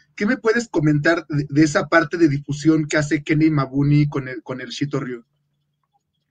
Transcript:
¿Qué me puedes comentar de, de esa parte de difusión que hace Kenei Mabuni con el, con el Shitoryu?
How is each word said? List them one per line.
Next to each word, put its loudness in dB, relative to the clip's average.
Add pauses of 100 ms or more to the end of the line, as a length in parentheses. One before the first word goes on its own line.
(160)
¿Qué -2
me 0
puedes -2
comentar 0
de, -4
de 2
esa 0
parte 0
de 4
difusión 0
que -2
hace 0
Kenei 2
Mabuni 2
con -6
el, -10
con -10
el -12
Shitoryu? -6 (1080)